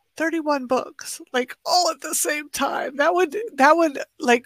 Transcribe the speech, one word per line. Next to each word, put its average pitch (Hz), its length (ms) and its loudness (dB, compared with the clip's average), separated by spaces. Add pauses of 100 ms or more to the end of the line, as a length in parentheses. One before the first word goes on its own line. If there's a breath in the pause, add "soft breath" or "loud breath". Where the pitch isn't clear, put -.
(160)
thirty-one 302 520 -2
books, - 520 -4 (120)
like, 254 340 -4
all 349 240 2
at 320 120 -6
the 311 120 -6
same 302 380 -2
time? 277 460 -4
That 311 180 2
would, 349 200 0 (200)
that 285 200 6
would, 330 220 2 (220)
like 254 260 2